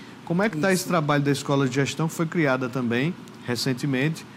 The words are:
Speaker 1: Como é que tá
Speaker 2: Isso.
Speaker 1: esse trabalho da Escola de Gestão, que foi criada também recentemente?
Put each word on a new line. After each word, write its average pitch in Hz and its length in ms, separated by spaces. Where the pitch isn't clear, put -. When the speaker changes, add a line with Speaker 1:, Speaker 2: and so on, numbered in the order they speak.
Speaker 1:
Como 175 180
é 220 60
que 160 100
tá 190 140
Speaker 2:
Isso. 185 100
Speaker 1:
esse - 60
trabalho 147 360
da 143 80
Escola 139 340
de 123 80
Gestão, 143 320
que 160 80
foi 170 120
criada 131 420
também 123 440
recentemente? 127 800